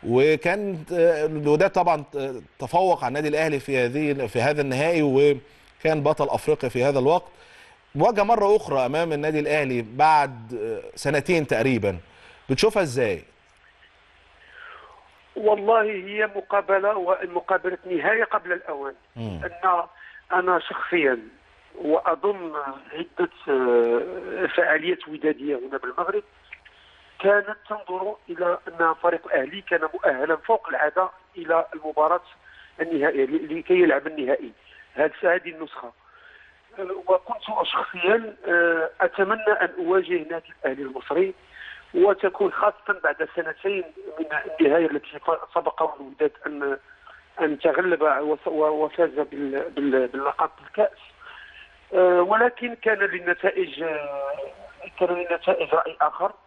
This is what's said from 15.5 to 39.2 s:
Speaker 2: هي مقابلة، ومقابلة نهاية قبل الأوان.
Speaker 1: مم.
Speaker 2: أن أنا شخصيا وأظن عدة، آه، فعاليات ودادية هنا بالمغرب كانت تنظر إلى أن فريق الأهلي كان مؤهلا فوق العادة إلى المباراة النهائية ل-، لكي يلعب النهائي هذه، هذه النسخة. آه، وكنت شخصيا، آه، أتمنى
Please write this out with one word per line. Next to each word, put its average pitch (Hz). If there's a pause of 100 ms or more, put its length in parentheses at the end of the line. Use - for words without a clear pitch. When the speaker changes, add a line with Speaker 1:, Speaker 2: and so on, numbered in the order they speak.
Speaker 2:
هي 208
مقابلة، 196
ومقابلة 185
نهاية 185
قبل 180
الأوان. 139 (220)
Speaker 1:
مم. 107
Speaker 2:
أن 175 (500)
أنا 180
شخصيا 143 (640)
وأظن 170 (400)
عدة، 170 (200)
آه، 123
فعاليات 165
ودادية 147
هنا 131
بالمغرب 175 (960)
كانت 202 (140)
تنظر 196 (140)
إلى 175 (100)
أن 165 (100)
فريق 170
الأهلي 170
كان 170 (120)
مؤهلا 156
فوق 202
العادة 180 (280)
إلى 165
المباراة 156 (600)
النهائية 147
ل-، 156
لكي 170
يلعب 156
النهائي 139 (420)
هذه، 151 (120)
هذه 175
النسخة. 156 (880)
آه، 180 (200)
وكنت 190 (220)
شخصيا، 202 (120)
آه، 170 (120)
أتمنى 208 (100)